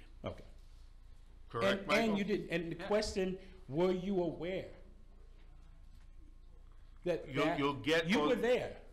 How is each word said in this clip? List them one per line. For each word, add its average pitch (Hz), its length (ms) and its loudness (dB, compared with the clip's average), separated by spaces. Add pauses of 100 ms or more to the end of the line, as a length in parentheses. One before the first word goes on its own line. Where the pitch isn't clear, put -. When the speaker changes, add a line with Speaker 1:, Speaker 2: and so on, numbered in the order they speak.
(260)
Speaker 1:
Okay. - 180 -8 (1040)
Speaker 2:
Correct, 120 300 2
Speaker 1:
And, - 80 -6
Speaker 2:
Michael? 220 220 6
Speaker 1:
and 202 80 4
you 202 60 0
didn't, 185 260 0
and 170 220 0
the 156 60 -4
Speaker 3:
Yeah. 185 100 -6
Speaker 1:
question, 196 500 2 (320)
were 170 220 4
you 180 300 2
aware 170 440 -2 (2500)
that 170 240 0
Speaker 2:
You'll, 135 160 4
Speaker 1:
that 160 140 2
Speaker 2:
you'll 143 140 4
get 156 360 2
Speaker 1:
you 214 120 6
Speaker 2:
all, - 80 6
Speaker 1:
were 247 60 6
there? 220 360 4 (220)